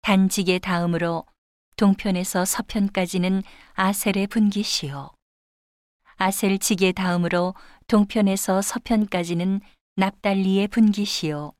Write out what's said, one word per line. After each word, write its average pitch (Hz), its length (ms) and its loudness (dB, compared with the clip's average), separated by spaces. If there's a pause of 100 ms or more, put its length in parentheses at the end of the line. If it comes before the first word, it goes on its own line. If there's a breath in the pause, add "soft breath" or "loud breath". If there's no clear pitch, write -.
단 190 260 4
지게 180 300 0
다음으로 170 680 -2 (520)
동편에서 190 680 0
서편까지는 190 1000 -2 (280 loud breath)
아셀의 196 540 0
분기시요. 196 840 -2 (1040 soft breath)
아셀 190 440 0
지게 185 320 2
다음으로 175 640 0 (340 loud breath)
동편에서 202 760 2
서편까지는 190 1000 -2 (360 loud breath)
납달리의 196 720 0
분기시요. 196 920 0